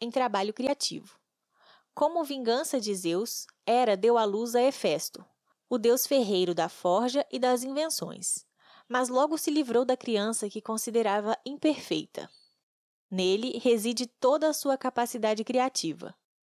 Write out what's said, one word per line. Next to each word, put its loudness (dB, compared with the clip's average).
em -6
trabalho 0
criativo. -6
Como 0
vingança -2
de -4
Zeus, -4
Hera 4
deu 4
à 4
luz -2
a 4
Hefesto, 0
o 0
deus 2
ferreiro 2
da 0
forja 0
e -4
das 2
invenções, -6
mas 0
logo 2
se -4
livrou 2
da 2
criança -2
que -12
considerava 0
imperfeita. -4
Nele 0
reside 2
toda 2
a 2
sua -2
capacidade -2
criativa. -2